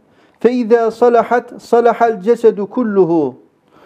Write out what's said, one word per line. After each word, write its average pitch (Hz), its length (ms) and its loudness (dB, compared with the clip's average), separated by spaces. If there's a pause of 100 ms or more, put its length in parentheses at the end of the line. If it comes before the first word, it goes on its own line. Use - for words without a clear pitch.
(400)
fe 233 120 2
izâ 233 400 0
salahat 240 720 0
salahal 233 600 0
cesedu 208 480 0
kulluhu 170 640 -2 (500)